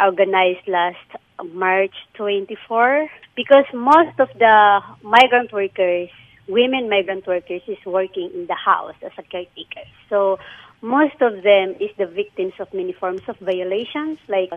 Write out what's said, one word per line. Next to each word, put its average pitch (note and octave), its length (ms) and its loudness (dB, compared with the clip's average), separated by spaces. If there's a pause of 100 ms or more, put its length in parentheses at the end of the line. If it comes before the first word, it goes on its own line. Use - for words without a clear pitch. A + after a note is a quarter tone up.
organized F#3+ 640 0
last F3+ 300 -2 (560)
March F#3 400 -2 (220)
twenty-four, A3+ 960 -2 (260)
because C#4 380 4
most D4 440 4
of C4 200 0
the G#3 420 6 (220)
migrant B3 500 4
workers, F#3 560 -2 (380)
women A#3+ 420 0
migrant F#3+ 380 -2
workers, F3+ 400 -6
is G3+ 180 -10
working F#3+ 500 -4
in F3 120 -10
the F3 80 -6
house E3+ 480 -2
as - 160 -14
a D3+ 40 -16
caretaker. - 600 -14 (260)
So G3 300 0 (420)
most C#4 400 0
of G#3+ 220 0
them F#3+ 380 4
is G#3 180 -4
the F#3+ 80 -2
victims F#3 520 -8
of F#3+ 140 -12
many F#3 200 -6
forms F#3 340 -8
of A3+ 120 -12
violations, G3+ 800 -6 (100)
like F#3+ 280 -2